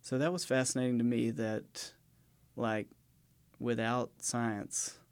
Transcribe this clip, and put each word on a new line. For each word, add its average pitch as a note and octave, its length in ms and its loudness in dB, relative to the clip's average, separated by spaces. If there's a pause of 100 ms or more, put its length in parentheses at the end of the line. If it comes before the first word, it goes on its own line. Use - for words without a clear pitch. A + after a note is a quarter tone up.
So - 160 -2
that D#3+ 160 2
was F3 120 -4
fascinating B2+ 520 2
to A#2 60 4
me A#2+ 280 2
that, - 600 -4 (600)
like, A2 320 -2 (720)
without A#2 580 0
science - 800 -4 (140)